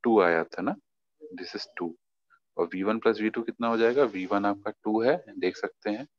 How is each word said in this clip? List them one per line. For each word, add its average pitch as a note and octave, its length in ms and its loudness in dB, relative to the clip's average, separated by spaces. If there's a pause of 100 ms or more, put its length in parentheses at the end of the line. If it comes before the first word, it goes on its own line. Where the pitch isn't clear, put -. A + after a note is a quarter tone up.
टू A2+ 180 6
आया E2+ 220 4
था - 180 -8
ना, C#3 140 -2 (460)
this F2+ 340 -14
is - 120 -10 (100)
two। E2+ 180 -8 (600)
और F2 100 0
वी F#2 160 -6
वन A2 160 0
प्लस G#2+ 220 2
वी G#2+ 80 2
टू A#2 120 -4
कितना A2+ 260 -6
हो A#2 100 0
जाएगा? B2 280 4
वी F#2+ 200 -4
वन G2+ 200 0
आपका G2+ 260 -2 (120)
टू A2 180 0
है, C3 140 4 (220)
देख F2+ 200 -2
सकते - 320 -6
हैं। A#2 180 -6 (120)